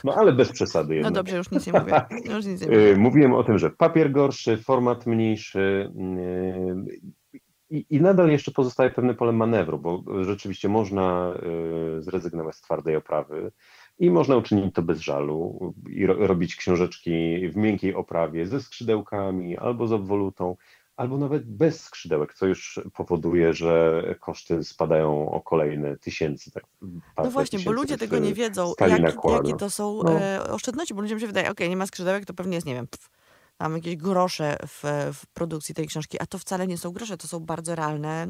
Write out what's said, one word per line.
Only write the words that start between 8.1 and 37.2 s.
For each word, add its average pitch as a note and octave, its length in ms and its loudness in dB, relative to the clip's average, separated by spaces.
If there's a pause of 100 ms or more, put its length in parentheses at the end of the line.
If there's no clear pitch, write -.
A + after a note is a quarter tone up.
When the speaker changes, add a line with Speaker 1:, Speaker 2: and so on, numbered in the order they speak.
Speaker 1:
jeszcze C#3+ 220 2
pozostaje B2+ 380 2
pewne B2 240 0
pole A#2 180 2
manewru, A2 460 2
bo E2+ 260 -4 (200)
rzeczywiście G2 440 -4
można, F#2 680 0 (640)
e, D#2+ 40 -8
zrezygnować E2 540 -6
z - 40 -20
twardej D#2 360 -2
oprawy D#2 560 -6 (460)
i F3+ 120 4
można C#3 260 4
uczynić G2+ 380 2
to F2+ 80 0
bez E2 180 -2
żalu D#2 720 -4 (160)
i F#2 160 0
ro-, F#2+ 200 2
robić F2+ 300 0
książeczki E2+ 920 -2
w D#2 80 -8
miękkiej G2+ 380 0
oprawie E2+ 520 -2
ze C3 140 -4
skrzydełkami G2+ 1000 -4
albo A#2+ 280 -2
z A2 60 0
obwolutą, F#2+ 640 -2 (400)
albo C3 220 -4
nawet C#3 320 -2
bez D3+ 340 0
skrzydełek, - 500 -4
co F#2+ 120 -2
już - 340 -2 (140)
powoduje, E2+ 580 2
że E2 500 4 (180)
koszty E2 440 -4
spadają D#2 640 0
o D#2+ 100 -4
kolejne D2+ 560 -2
tysięcy, - 540 -6
tak, - 140 -14 (180)
Speaker 2:
No F#2+ 60 -14 (280)
Speaker 1:
parę B3+ 140 0
Speaker 2:
właśnie, C4 280 -2
bo F#3 40 -4
Speaker 1:
tysięcy A3 200 -2
Speaker 2:
ludzie C#4+ 140 -4
Speaker 1:
w A3 40 -12
Speaker 2:
tego A3 180 -2
nie - 160 0
wiedzą, F#3+ 380 -2
Speaker 1:
skali F#2 200 4
Speaker 2:
jak, - 100 4
Speaker 1:
nakładu. D2 460 2
Speaker 2:
jakie C#2 100 -2
to G3+ 120 -4
są, G#3 320 -4
Speaker 1:
No. E3 180 4
Speaker 2:
e, G3 220 -2 (100)
oszczędności, A#3+ 420 -6
bo G3 60 -8
ludziom G#3+ 200 -6
się A#3 60 -4
wydaje, G3 240 -2
okej, G3+ 200 -4
nie F#3 60 -2
ma F#3+ 100 -2
skrzydełek, F#3+ 380 -4
to F#3 100 -14
pewnie F3+ 200 -6
jest, E3+ 120 -6
nie C3+ 80 -6
wiem, B2 120 -8
pff, - 240 -20 (460)
tam D#3+ 180 -4
jakieś E3+ 220 -6
grosze F3 600 0 (100)
w, - 160 -18 (300)
w - 140 -18
produkcji D#3+ 480 -8
tej D#3+ 120 -4
książki, - 340 -8
a E3 60 -4
to F#3+ 120 -12
wcale F#3 280 -4
nie F3 120 -4
są F3 120 -8
grosze, G3+ 260 -10
to D#3+ 120 -16